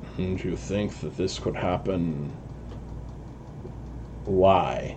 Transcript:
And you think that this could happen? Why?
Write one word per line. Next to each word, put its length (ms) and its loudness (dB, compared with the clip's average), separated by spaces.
And 260 0
you 120 0
think 460 -2
that 160 -6
this 220 0
could 160 -2
happen? 760 0
Why? 720 6